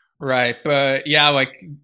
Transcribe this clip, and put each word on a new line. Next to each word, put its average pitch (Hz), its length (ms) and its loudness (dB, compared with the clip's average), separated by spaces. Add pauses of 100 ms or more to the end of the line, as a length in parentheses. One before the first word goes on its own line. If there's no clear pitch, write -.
(200)
Right, 123 340 0 (100)
but 139 420 0
yeah, 147 240 4
like, 135 220 0 (320)